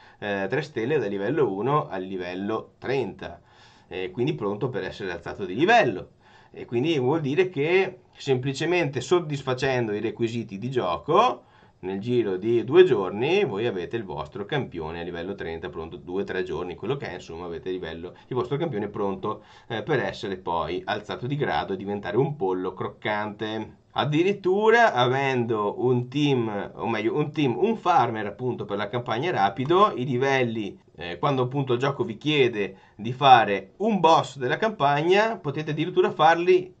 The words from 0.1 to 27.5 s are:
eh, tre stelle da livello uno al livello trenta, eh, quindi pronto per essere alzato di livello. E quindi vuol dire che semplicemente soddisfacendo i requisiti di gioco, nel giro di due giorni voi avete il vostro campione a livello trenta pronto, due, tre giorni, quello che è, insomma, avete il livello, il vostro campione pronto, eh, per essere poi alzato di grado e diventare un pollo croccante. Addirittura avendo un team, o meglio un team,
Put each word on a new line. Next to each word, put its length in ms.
eh, 320
tre 140
stelle 340
da 80
livello 480
uno 360
al 120
livello 800
trenta, 600
eh, 220
quindi 240
pronto 360
per 140
essere 280
alzato 340
di 80
livello. 560
E 140
quindi 320
vuol 240
dire 280
che 500
semplicemente 840
soddisfacendo 920
i 60
requisiti 580
di 140
gioco, 720
nel 200
giro 380
di 260
due 220
giorni 580
voi 240
avete 300
il 80
vostro 400
campione 560
a 20
livello 320
trenta 340
pronto, 280
due, 260
tre 200
giorni, 320
quello 200
che 140
è, 60
insomma, 300
avete 220
il 80
livello, 400
il 80
vostro 220
campione 300
pronto, 560
eh, 160
per 160
essere 380
poi 480
alzato 420
di 80
grado 380
e 40
diventare 400
un 180
pollo 380
croccante. 1080
Addirittura 1000
avendo 920
un 220
team, 640
o 140
meglio 280
un 160
team, 260